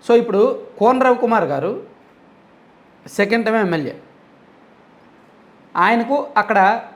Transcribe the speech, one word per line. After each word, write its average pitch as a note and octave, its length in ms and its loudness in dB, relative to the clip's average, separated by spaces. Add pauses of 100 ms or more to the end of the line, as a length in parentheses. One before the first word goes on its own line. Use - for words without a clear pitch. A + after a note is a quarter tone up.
So A#3 80 6
ఇప్పుడు A3+ 420 0 (200)
కూన B3+ 240 2
రవికుమార్ A#3+ 400 2
గారు D3+ 400 -6 (1200)
సెకండ్ G#3+ 380 -2
టైమ్ A3 120 0
ఎమ్మెల్యే, E3 400 -2 (1800)
ఆయనకు A#3 500 0 (100)
అక్కడ G#3+ 440 2 (140)